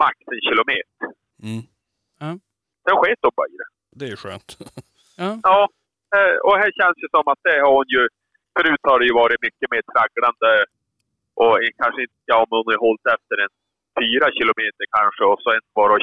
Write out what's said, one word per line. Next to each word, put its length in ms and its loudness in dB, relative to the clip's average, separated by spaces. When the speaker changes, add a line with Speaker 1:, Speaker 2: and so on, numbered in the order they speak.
Speaker 1:
max 100 0
en 160 -8
kilometer. 580 -4
Speaker 2:
Mm. 200 -10
Speaker 3:
Ja. 80 -10
Speaker 1:
Sen 160 0
sket 220 -2
hon 140 0
bara 180 -4
i 80 -20
det. 80 -20
Speaker 2:
Det 140 -12
är 40 -14
skönt. 340 -16
<laughs> 240 -20
Speaker 3:
Ja. 140 -6
Speaker 1:
Ja, 160 4
eh, 200 2
och 140 4
här 180 0
känns 240 2
det 140 -10
som 160 2
att 160 -8
det 160 2
har 140 4
hon 180 -2
ju... 60 2
Förut 340 0
har 80 4
det 120 2
ju 120 0
varit 240 0
mycket 280 -10
mer 80 -2
tragglande 580 0
och 200 4
en, 80 -4
kanske 200 -2
inte... 120 -12
Ja, 140 4
om 120 -4
hon 160 -2
har 140 0
hållit 200 0
efter 280 -8
en 80 -6
fyra 260 0
kilometer 460 -4
kanske, 320 -2
och 120 0
så 140 -4
en 80 -6
var 160 4
och 80 0